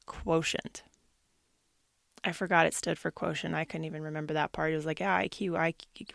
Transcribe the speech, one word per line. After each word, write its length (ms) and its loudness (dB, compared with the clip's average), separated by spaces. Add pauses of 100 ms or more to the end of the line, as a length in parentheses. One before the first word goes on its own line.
quotient. 800 0 (1400)
I 80 0
forgot 360 4
it 80 0
stood 240 -2
for 100 -2
quotient. 460 -2
I 100 0
couldn't 200 -6
even 180 -6
remember 320 -4
that 160 0
part. 220 0
It 20 2
was 100 -2
like, 140 -2
yeah, 160 2
I 120 4
Q, 300 -2
I 140 4
Q, 440 -14